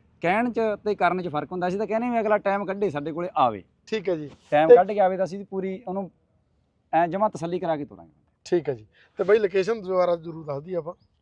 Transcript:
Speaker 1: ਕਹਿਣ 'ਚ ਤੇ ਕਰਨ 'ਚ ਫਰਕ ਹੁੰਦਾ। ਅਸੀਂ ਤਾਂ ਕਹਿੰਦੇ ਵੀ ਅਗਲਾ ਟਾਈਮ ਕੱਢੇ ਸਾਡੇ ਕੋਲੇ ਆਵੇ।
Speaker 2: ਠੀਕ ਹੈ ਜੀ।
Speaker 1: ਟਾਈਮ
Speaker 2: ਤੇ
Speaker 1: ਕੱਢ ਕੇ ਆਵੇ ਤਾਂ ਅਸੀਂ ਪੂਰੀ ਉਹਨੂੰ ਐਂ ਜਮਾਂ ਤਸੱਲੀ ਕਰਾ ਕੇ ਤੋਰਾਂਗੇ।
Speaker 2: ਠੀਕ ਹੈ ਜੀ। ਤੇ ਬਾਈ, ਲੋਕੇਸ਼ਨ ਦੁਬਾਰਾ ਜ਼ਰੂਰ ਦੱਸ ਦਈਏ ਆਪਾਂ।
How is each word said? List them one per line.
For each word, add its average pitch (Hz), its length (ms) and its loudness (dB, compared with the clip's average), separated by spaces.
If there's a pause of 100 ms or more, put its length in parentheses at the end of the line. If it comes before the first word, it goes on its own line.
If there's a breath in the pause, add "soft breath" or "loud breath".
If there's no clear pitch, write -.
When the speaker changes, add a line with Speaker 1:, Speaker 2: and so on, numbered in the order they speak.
(200)
Speaker 1:
ਕਹਿਣ 220 320 0
'ਚ 226 80 -2 (240)
ਤੇ 208 100 0
ਕਰਨ 185 280 0
'ਚ 170 60 -6
ਫਰਕ 147 240 -6
ਹੁੰਦਾ। 180 160 -2
ਅਸੀਂ 185 100 -2
ਤਾਂ 214 80 -2
ਕਹਿੰਦੇ 226 220 -2
ਵੀ 233 120 0
ਅਗਲਾ 208 180 2
ਟਾਈਮ 202 260 -2
ਕੱਢੇ 190 260 -2
ਸਾਡੇ 147 220 -6
ਕੋਲੇ 175 240 -6
ਆਵੇ। 113 260 2 (240)
Speaker 2:
ਠੀਕ 196 220 -4
ਹੈ 175 80 0
ਜੀ। 147 140 -10 (200)
Speaker 1:
ਟਾਈਮ 151 180 4
Speaker 2:
ਤੇ 165 80 12
Speaker 1:
ਕੱਢ 190 160 4
ਕੇ 202 80 0
ਆਵੇ 190 160 4
ਤਾਂ 185 80 0
ਅਸੀਂ 190 200 -8
ਪੂਰੀ 190 440 -6
ਉਹਨੂੰ 185 220 -6 (840)
ਐਂ 165 160 4
ਜਮਾਂ 196 220 0
ਤਸੱਲੀ 170 280 -6
ਕਰਾ 165 180 -2
ਕੇ 143 80 -8
ਤੋਰਾਂਗੇ। 85 280 -20 (320)
Speaker 2:
ਠੀਕ 160 240 0
ਹੈ 135 60 -2
ਜੀ। 107 120 -14 (320 soft breath)
ਤੇ 185 60 0
ਬਾਈ, 208 140 6
ਲੋਕੇਸ਼ਨ 196 440 0
ਦੁਬਾਰਾ 180 340 0
ਜ਼ਰੂਰ 160 300 -12
ਦੱਸ 143 160 -8
ਦਈਏ 180 120 -10
ਆਪਾਂ। 170 200 -6 (280)